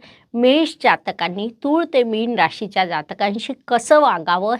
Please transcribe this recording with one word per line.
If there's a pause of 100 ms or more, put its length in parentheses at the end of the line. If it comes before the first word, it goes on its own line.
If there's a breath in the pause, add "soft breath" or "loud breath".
(340 soft breath)
मेष
जातकांनी (140)
तूळ
ते
मीन
राशीच्या
जातकांशी (160)
कसं
वागावं